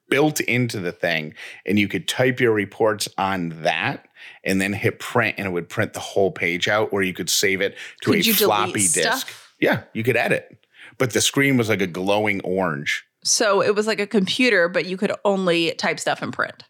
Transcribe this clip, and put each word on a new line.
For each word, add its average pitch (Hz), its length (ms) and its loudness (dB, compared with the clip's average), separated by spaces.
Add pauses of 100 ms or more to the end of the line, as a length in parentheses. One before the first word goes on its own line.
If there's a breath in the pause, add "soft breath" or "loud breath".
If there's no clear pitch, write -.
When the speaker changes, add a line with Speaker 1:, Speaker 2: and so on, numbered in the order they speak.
Speaker 1:
built 147 320 2
into 117 380 -2
the 87 120 -4
thing. 80 420 -4 (320 loud breath)
And 104 140 2
you 101 80 2
could 95 200 -4
type 123 320 0
your 117 120 4
reports 107 560 0 (100)
on 90 440 -2
that 85 460 -2 (360 loud breath)
and 95 160 0
then 98 140 0
hit 98 260 -2
print, - 380 -2
and 98 100 -6
it 92 40 -4
would 87 180 -4
print - 240 -4
the - 60 -8
whole 98 320 0
page 90 360 -2
out, 107 240 2
or 101 100 0
you 92 120 0
could 90 160 -6
save 95 320 0
it 98 140 -2 (260 loud breath)
to 110 100 0
Speaker 2:
Could - 40 4
Speaker 1:
a 180 80 2
Speaker 2:
you 190 100 2
delete 190 120 2
Speaker 1:
floppy 104 280 2 (140)
disk. - 120 0 (300)
Speaker 2:
stuff? - 320 -20
Speaker 1:
Yeah, - 220 2 (100)
you 110 100 -4
could 117 140 2
edit. - 480 -2 (320 loud breath)
But 127 160 0
the - 80 0
screen 139 360 4
was, 110 120 2
like, 101 120 2
a 95 60 2
glowing 98 540 0
orange. 85 640 -2 (180)
Speaker 2:
So 196 400 2
it 208 120 2
was 214 120 0
like 202 120 0
a 208 80 0
computer, 202 600 4
but 180 180 0
you 185 120 -6
could 208 140 -2 (120)
only 180 520 2
type 170 240 -2
stuff 143 220 -2
and 135 120 -6
print. - 360 -6